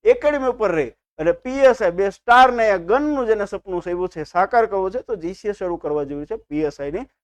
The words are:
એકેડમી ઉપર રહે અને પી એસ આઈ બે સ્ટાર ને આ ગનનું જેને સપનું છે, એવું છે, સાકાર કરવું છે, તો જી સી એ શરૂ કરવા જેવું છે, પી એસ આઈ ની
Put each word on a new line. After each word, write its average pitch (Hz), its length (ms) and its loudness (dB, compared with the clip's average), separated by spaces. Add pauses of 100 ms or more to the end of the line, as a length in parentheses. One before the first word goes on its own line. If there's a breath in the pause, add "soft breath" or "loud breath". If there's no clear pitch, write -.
એકેડમી 262 500 2
ઉપર 214 160 0
રહે 156 160 0 (320)
અને 165 140 0
પી 262 380 -2
એસ 240 120 -2
આઈ 175 140 0
બે 196 140 0
સ્ટાર 254 420 6
ને 226 180 0
આ 190 80 0
ગનનું 262 480 0
જેને 208 200 0
સપનું 185 360 -8
છે, 180 80 -8
એવું 180 180 -4
છે, 156 160 -10
સાકાર 214 440 0
કરવું 190 240 -4
છે, 254 100 -6
તો 220 140 -8
જી 170 180 -8
સી 208 140 -8
એ 202 60 -4
શરૂ 175 240 -6
કરવા 147 260 -4
જેવું 143 220 -10
છે, - 100 -8
પી 156 280 -6
એસ 143 160 -6
આઈ 143 120 -6
ની 233 140 -8 (180)